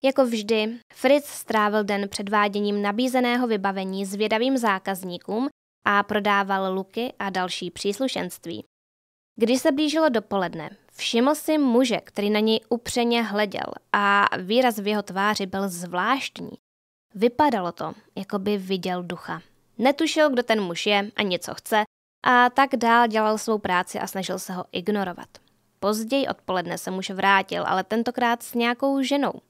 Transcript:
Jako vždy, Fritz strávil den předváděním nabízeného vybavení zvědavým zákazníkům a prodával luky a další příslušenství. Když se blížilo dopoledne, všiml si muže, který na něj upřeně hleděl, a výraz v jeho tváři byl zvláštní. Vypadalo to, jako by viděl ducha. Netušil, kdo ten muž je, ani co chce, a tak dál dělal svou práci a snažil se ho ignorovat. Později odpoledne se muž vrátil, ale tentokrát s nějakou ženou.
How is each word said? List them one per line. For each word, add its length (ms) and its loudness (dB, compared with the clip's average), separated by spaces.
Jako 220 4
vždy, 540 -2
Fritz 340 4
strávil 560 0
den 260 -2
předváděním 720 0
nabízeného 680 0
vybavení 580 -2
zvědavým 520 0
zákazníkům 920 -4
a 180 2
prodával 720 0
luky 460 -6
a 100 -4
další 420 -6
příslušenství. 960 -4
Když 220 4
se 100 4
blížilo 380 2
dopoledne, 600 -4
všiml 400 2
si 220 0
muže, 460 2
který 260 -4
na 100 2
něj 200 2
upřeně 540 0
hleděl, 500 -4
a 320 4
výraz 420 2
v 80 -4
jeho 140 0
tváři 440 -2
byl 240 -4
zvláštní. 840 -4
Vypadalo 560 2
to, 220 -10
jako 240 -6
by 180 -2
viděl 460 -4
ducha. 380 -10
Netušil, 520 2
kdo 140 0
ten 200 2
muž 220 -4
je, 300 2
ani 240 0
co 140 -10
chce, 300 0
a 220 6
tak 260 2
dál 320 4
dělal 300 2
svou 200 -2
práci 420 -2
a 80 -6
snažil 320 -6
se 140 -10
ho 180 -8
ignorovat. 560 -4
Později 480 0
odpoledne 500 -4
se 140 -8
muž 180 -6
vrátil, 580 2
ale 160 0
tentokrát 600 -2
s 100 -16
nějakou 480 0
ženou. 320 0